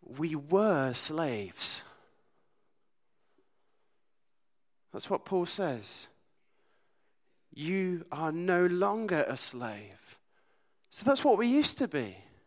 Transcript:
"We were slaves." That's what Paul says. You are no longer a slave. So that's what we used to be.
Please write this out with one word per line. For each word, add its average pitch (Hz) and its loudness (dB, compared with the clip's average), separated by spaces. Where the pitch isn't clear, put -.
"We 151 -6
were 147 4
slaves." 127 -4
That's - -8
what - -2
Paul 180 0
says. 135 -4
You 180 -2
are 156 -2
no 175 4
longer 196 2
a 135 -2
slave. 104 -10
So - -12
that's 277 2
what 240 6
we 240 2
used 285 2
to 269 -2
be. 117 -6